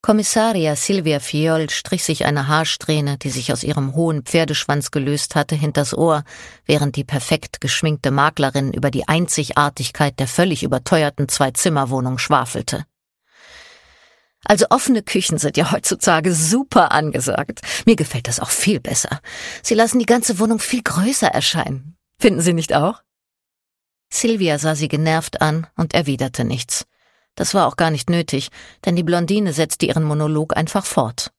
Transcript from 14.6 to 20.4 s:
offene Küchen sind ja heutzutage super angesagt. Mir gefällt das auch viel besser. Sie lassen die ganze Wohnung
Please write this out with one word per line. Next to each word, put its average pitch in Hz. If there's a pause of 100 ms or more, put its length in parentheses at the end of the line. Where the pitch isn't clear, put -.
offene 240
Küchen -
sind 147
ja 151
heutzutage 175
super 170
angesagt. 143 (240)
Mir 226
gefällt 131
das -
auch -
viel 180
besser. - (400)
Sie -
lassen 226
die 233
ganze 233
Wohnung 220